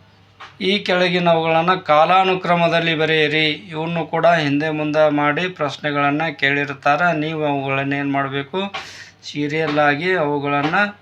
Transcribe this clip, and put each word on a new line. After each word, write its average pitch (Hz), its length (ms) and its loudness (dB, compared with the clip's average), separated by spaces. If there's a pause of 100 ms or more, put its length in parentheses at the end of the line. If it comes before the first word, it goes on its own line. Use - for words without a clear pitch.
(600)
ಈ 196 180 0
ಕೆಳಗಿನವುಗಳನ್ನು 175 1040 2
ಕಾಲಾನುಕ್ರಮದಲ್ಲಿ 170 1080 2
ಬರೆಯಿರಿ. 156 520 2
ಇವನ್ನು 160 580 -6
ಕೂಡ 165 220 0
ಹಿಂದೆ 151 420 2
ಮುಂದೆ 151 400 2
ಮಾಡಿ 147 380 0
ಪ್ರಶ್ನೆಗಳನ್ನು 147 920 -2
ಕೇಳಿರ್ತಾರೆ. 143 800 0
ನೀವು 151 280 -4
ಅವುಗಳನ್ನ 139 480 -2
ಏನು 143 180 -4
ಮಾಡಬೇಕು, 139 600 -4 (580)
ಸೀರಿಯಲ್ 147 480 -2
ಆಗಿ 147 360 0
ಅವುಗಳನ್ನು 147 880 -2